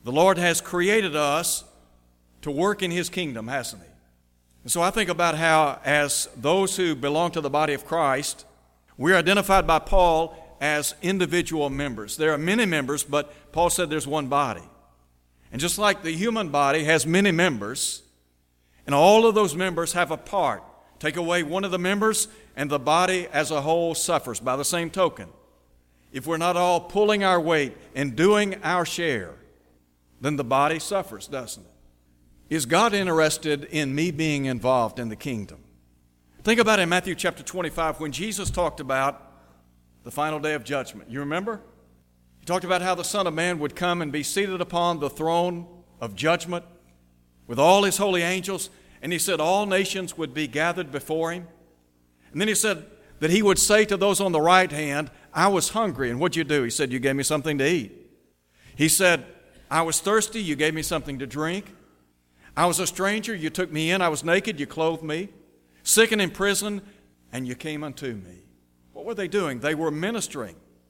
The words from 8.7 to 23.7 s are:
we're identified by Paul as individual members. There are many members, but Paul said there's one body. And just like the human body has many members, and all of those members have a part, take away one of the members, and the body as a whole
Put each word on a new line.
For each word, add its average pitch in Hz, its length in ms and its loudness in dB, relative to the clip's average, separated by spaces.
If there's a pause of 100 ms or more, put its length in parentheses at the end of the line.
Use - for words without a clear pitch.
we're 175 200 4
identified 190 500 4
by 160 140 4
Paul 170 800 2
as 147 420 0
individual 170 680 0
members. 135 480 -6
There 156 160 2
are 147 60 0
many 202 260 2
members, 147 380 -2
but - 500 -4
Paul 165 180 2
said 170 200 -2
there's 147 160 -2
one 143 220 -4
body. 127 340 0 (880)
And 127 100 -10
just 170 180 -2
like 202 240 0
the 165 100 -4
human 208 380 -2
body 143 340 2
has 156 200 4
many 185 280 4
members, 139 680 -2 (840)
and 143 80 -2
all 208 320 8
of 214 80 4
those 196 200 2
members 170 380 -2
have 175 180 0
a 156 60 -2
part, 143 460 -2 (360)
take 156 180 -4
away 175 260 0
one 175 220 -4
of 190 60 -4
the 180 80 -2
members, 208 500 0 (280)
and 139 140 -4
the 147 80 0
body 175 540 2
as 147 180 0
a 147 120 -2
whole 165 320 0